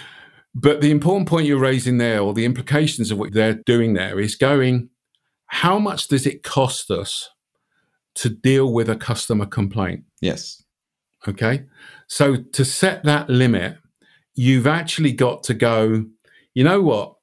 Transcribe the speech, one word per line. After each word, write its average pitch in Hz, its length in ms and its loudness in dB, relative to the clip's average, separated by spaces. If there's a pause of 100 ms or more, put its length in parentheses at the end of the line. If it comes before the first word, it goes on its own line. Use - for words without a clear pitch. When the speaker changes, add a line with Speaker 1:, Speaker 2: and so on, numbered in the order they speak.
(540)
Speaker 1:
But 147 280 2
the 147 80 4
important 160 400 0
point 165 160 0
you're 143 120 2
raising 127 380 0
there, 117 240 2
or 101 140 -2
the 113 100 -2
implications 127 680 -2
of 107 80 -4
what 104 140 -6
they're 110 220 2 (100)
doing 117 300 2
there, 95 260 -2
is 104 160 -4
going, 127 540 0 (560)
how 185 320 0
much 208 300 -4
does 139 180 0
it - 160 -4
cost - 480 -2
us - 400 -6 (840)
to 123 120 -2
deal 131 420 2
with 113 200 0
a 113 60 -2
customer 110 500 -4
complaint? 98 580 -4 (160)
Speaker 2:
Yes. - 420 -6 (640)
Speaker 1:
Okay. 117 380 -2 (440)
So 139 280 2
to - 300 -2
set - 380 -2
that 147 260 0
limit, 120 480 2 (560)
you've 127 320 4
actually 156 460 0
got 123 320 0
to 120 100 -2
go, 110 500 2 (480)
"You 127 120 2
know 190 180 4
what? 113 400 0